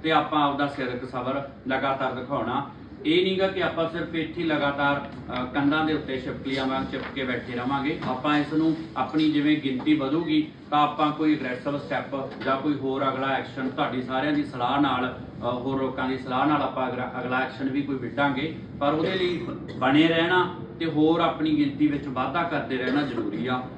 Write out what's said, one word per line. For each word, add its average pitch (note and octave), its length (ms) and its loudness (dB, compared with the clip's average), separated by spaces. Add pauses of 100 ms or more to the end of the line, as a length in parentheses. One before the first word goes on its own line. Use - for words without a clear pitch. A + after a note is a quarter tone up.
ਤੇ D#3+ 80 2
ਆਪਾਂ D3+ 320 2
ਆਪਦਾ C#3+ 240 2
ਸਿਰਕ B2 420 -4
ਸਬਰ C3 400 -4 (180)
ਲਗਾਤਾਰ C3 460 0
ਦਿਖਾਉਣਾ। B2 560 -2 (360)
ਇਹ F3 180 4
ਨਹੀਂ F#3+ 160 2
ਗਾ F#3+ 80 4
ਕਿ F#3 160 0
ਆਪਾਂ D#3 260 0
ਸਿਰਫ D#3+ 260 -6
ਇੱਥੇ D#3+ 260 -4
ਹੀ E3 60 0
ਲਗਾਤਾਰ, C#3+ 640 0 (320)
ਅ, B2+ 40 -4
ਕੰਧਾਂ C#3+ 400 2
ਦੇ D#3 80 2
ਉੱਤੇ C3 280 -2
ਛਿਪਕਲੀਆਂ C3+ 460 -4
ਵਾਂਗ C3 240 0
ਚਿਪਕ B2+ 240 -6
ਕੇ C3+ 80 -2
ਬੈਠੇ B2 300 -4
ਰਵਾਂਗੇ। C3 540 -2
ਆਪਾਂ D3 300 2
ਇਸ D3 160 0
ਨੂੰ D#3+ 220 4 (220)
ਆਪਣੀ D3+ 340 2
ਜਿਵੇਂ D3 260 4
ਗਿਣਤੀ C3+ 360 2
ਵਧੂਗੀ D3+ 540 2 (240)
ਤਾਂ D3 120 6
ਆਪਾਂ D3+ 280 2
ਕੋਈ D3+ 260 4
ਅਗਰੈਸਿਵ B2+ 400 -2
ਸਟੈਪ C3+ 520 -4 (160)
ਜਾਂ E3+ 120 2
ਕੋਈ D3 180 0
ਹੋਰ C3+ 320 0
ਅਗਲਾ C3 200 0
ਐਕਸ਼ਨ B2+ 420 -2
ਤੁਹਾਡੀ B2+ 320 -2
ਸਾਰਿਆਂ C3 320 0
ਦੀ D3 100 2
ਸਲਾਹ C3 380 0
ਨਾਲ, B2+ 380 0
ਅ, - 260 -10
ਹੋਰ C3 360 -2
ਲੋਕਾਂ B2+ 280 -2
ਦੀ C3 80 -2
ਸਲਾਹ C3 300 0
ਨਾਲ D3 140 2
ਆਪਾਂ B2+ 260 -2
ਅਗਲਾ, B2 240 -4 (100)
ਅਗਲਾ B2+ 180 0
ਐਕਸ਼ਨ C3 300 -2
ਵੀ C#3 120 0
ਕੋਈ C3+ 140 -2
ਵਿੱਢਾਂਗੇ। C3+ 640 -2 (220)
ਪਰ D3 140 2
ਉਹਦੇ F#3 220 0
ਲਈ F3 300 0 (300)
ਬਣੇ C#3+ 320 6
ਰਹਿਣਾ E3 480 4 (240)
ਤੇ E3 60 -2
ਹੋਰ D#3 340 4
ਆਪਣੀ D#3 380 2
ਗਿਣਤੀ C#3+ 300 2
ਵਿੱਚ C#3+ 200 0
ਵਾਧਾ C3+ 360 0
ਕਰਦੇ C3+ 340 -2
ਰਹਿਣਾ B2+ 240 0
ਜ਼ਰੂਰੀ A2+ 460 -2
ਆ। B2+ 160 -2 (140)